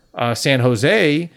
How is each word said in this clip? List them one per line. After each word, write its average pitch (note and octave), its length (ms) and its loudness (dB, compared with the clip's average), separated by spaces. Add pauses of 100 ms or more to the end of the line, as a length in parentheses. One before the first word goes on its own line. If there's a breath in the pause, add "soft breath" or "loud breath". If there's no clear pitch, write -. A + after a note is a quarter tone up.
(160 soft breath)
uh, A#2+ 200 -2
San C3+ 240 0
Jose, D3 760 0